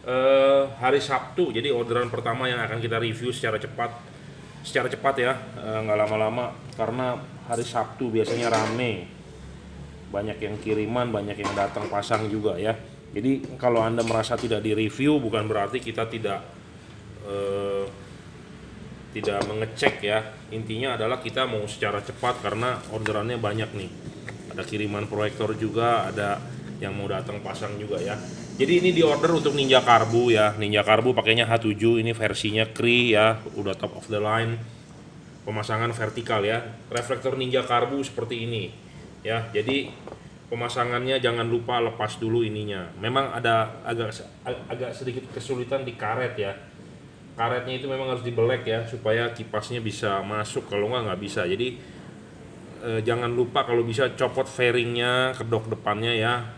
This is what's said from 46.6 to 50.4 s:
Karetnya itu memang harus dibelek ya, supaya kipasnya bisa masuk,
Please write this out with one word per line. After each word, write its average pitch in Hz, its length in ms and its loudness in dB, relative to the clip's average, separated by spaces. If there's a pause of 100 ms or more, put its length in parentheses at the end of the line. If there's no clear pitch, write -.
Karetnya 123 480 -2
itu 135 80 -6
memang 131 240 -2
harus 120 160 -4
dibelek 120 400 2
ya, 113 160 0
supaya 113 480 0
kipasnya 113 480 -6
bisa 101 400 0
masuk, 107 480 -4